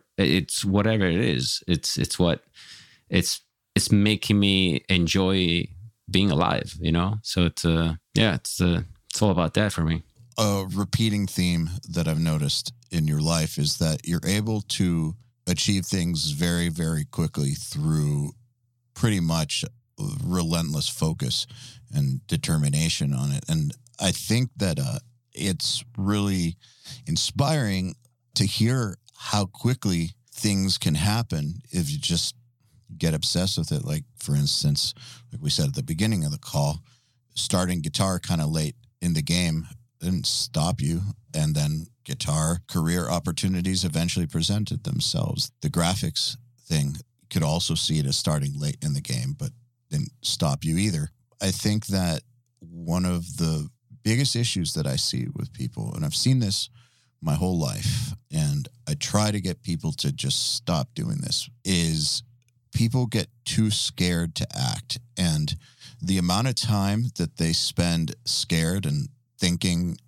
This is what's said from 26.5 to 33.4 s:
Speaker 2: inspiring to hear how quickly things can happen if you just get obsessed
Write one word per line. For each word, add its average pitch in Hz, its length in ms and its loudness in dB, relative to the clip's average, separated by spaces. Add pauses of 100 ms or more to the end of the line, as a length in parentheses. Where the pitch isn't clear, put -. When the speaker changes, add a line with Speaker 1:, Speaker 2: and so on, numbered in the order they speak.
Speaker 2:
inspiring 107 880 0 (400)
to 98 100 2
hear 113 520 0 (180)
how 104 300 0
quickly 92 640 0 (240)
things 98 440 0
can 76 180 0
happen 87 640 0 (100)
if 90 180 0
you 147 80 -4
just - 380 -2 (640)
get 82 160 2
obsessed 87 440 0